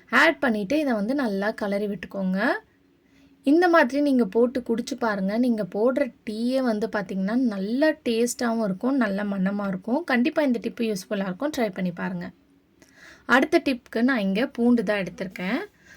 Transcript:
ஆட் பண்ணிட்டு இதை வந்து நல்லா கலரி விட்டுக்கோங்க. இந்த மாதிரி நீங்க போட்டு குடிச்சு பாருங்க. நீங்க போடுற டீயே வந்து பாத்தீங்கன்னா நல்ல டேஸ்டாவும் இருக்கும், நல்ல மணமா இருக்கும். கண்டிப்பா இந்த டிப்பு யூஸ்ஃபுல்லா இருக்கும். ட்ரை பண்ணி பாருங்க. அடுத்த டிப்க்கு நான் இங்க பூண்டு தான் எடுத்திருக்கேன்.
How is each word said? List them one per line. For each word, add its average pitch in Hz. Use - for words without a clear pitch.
ஆட் 311
பண்ணிட்டு 214
இதை 269
வந்து 208
நல்லா 202
கலரி 202
விட்டுக்கோங்க. 190
இந்த 339
மாதிரி 277
நீங்க 254
போட்டு 240
குடிச்சு 240
பாருங்க. 196
நீங்க 226
போடுற 254
டீயே 240
வந்து 214
பாத்தீங்கன்னா 196
நல்ல 233
டேஸ்டாவும் 233
இருக்கும், 247
நல்ல 202
மணமா 196
இருக்கும். 220
கண்டிப்பா 262
இந்த 226
டிப்பு 226
யூஸ்ஃபுல்லா 196
இருக்கும். 277
ட்ரை 226
பண்ணி 180
பாருங்க. 180
அடுத்த 320
டிப்க்கு 247
நான் 233
இங்க 214
பூண்டு 233
தான் 202
எடுத்திருக்கேன். 190